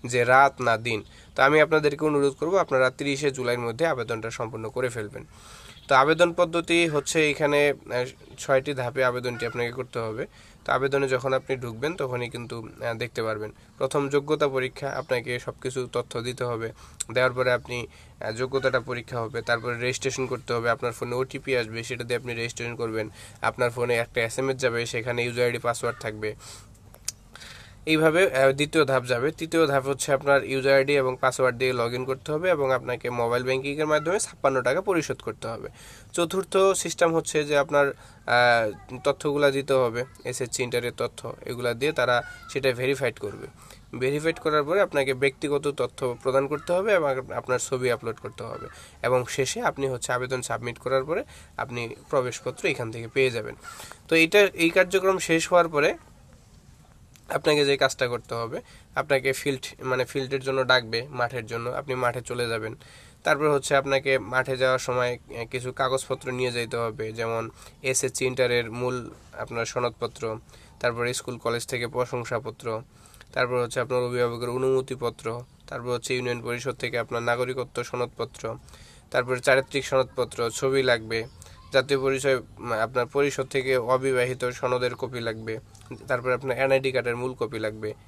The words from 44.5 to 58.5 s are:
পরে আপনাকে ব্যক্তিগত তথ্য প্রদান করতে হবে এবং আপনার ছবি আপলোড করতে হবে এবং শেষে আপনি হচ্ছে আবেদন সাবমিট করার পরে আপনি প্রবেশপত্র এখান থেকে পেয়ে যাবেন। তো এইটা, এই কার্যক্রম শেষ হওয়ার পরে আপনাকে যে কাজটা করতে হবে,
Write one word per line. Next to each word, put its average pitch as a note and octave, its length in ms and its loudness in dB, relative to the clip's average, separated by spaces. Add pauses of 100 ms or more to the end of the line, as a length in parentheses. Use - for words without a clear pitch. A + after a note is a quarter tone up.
পরে F3 160 2
আপনাকে C#3 340 2
ব্যক্তিগত C#3 540 0
তথ্য B2 540 -2
প্রদান C3+ 240 4
করতে D3 260 -4
হবে G3 200 2
এবং C#3 420 2
আপনার A#2+ 240 0
ছবি B2+ 320 -2
আপলোড A2+ 260 -2
করতে - 280 -12
হবে A2+ 240 -12 (340)
এবং B2 240 2
শেষে C#3 340 -2
আপনি C#3 280 -2
হচ্ছে B2+ 240 -4
আবেদন B2+ 300 -2
সাবমিট A#2 360 -6
করার C3 260 0
পরে F3 200 -4 (320)
আপনি A#2+ 380 -6 (160)
প্রবেশপত্র B2+ 580 -2
এখান B2 240 -4
থেকে A#2 160 -10
পেয়ে C3 220 2
যাবেন। A#2 240 -6 (540)
তো E3 60 2
এইটা, E3 400 6
এই E3+ 160 2
কার্যক্রম F#3 480 4
শেষ D#3+ 300 0
হওয়ার F3 200 6
পরে E3 280 2 (1300)
আপনাকে D3 360 2
যে C#3 120 4
কাজটা C3 320 2
করতে A#2+ 260 -8
হবে, A#2 260 -6 (340)